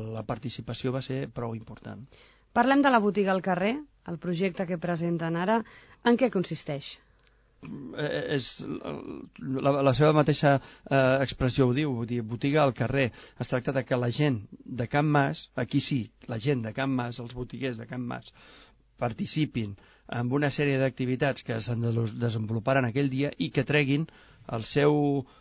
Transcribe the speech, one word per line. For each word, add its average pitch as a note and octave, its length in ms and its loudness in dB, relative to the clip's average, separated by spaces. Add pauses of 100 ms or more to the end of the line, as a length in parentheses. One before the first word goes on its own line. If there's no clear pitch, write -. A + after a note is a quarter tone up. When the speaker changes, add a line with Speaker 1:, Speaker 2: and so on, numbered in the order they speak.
(180)
Speaker 1:
la G#2+ 100 -6
participació A#2+ 640 -6
va C3 80 -2
ser C3 320 -6
prou A#2 240 -6
important. A2 480 -14 (520)
Speaker 2:
Parlem C4+ 280 6
de C4+ 80 4
la A#3 80 6
botiga G3+ 320 2
al F#3+ 120 0
carrer, G3 320 0 (320)
el E3+ 100 -6
projecte F3+ 480 -2
que E3+ 140 -4
presenten E3+ 560 -2
ara. G#3 260 2 (420)
En A#3+ 160 6
què B3+ 120 4
consisteix? D#3 640 -4 (680)
Speaker 1:
Eh, - 720 -4
és, B2 100 -2 (160)
la, - 1080 -4 (100)
la C#3 160 6
seva D3+ 160 6
mateixa, D3 380 4 (340)
eh, C#3 120 2 (260)
expressió B2+ 420 2
ho B2 80 4
diu, D3 220 0
vull A#2 140 -4
dir, A#2+ 120 -2
botiga C#3 400 2
al C3+ 160 4
carrer. B2+ 300 2 (340)
Es - 80 -6
tracta C3 240 0
de C3 100 0
que B2+ 140 0
la B2 160 0
gent C#3+ 260 2 (240)
de A#2+ 240 -6
Can D3 220 2
Mas, D3 460 2
aquí C3+ 260 0
sí, C3+ 180 0 (300)
la A#2 80 -4
gent B2 260 0
de A2 120 -6
Can C3+ 180 0
Mas, A#2+ 240 -4
els A#2+ 160 -12
botiguers B2 480 -6
de A2+ 80 -14
Can B2 160 -6
Mas, B2 260 -10 (680)
participin A#2+ 720 -2 (340)
en B2 240 -2
una C#3+ 220 2
sèrie C#3+ 260 0
d'activitats C3 640 0
que A#2 160 -4
s'han A#2 240 -2
de A#2 120 0
des-, A2+ 260 -2
desenvoluparan A#2 640 0
aquell C3+ 240 0
dia C#3 260 -2
i D#3+ 140 -2
que C3+ 160 0
treguin C#3+ 400 2 (480)
el A2+ 100 -2
seu, D3 300 4 (460)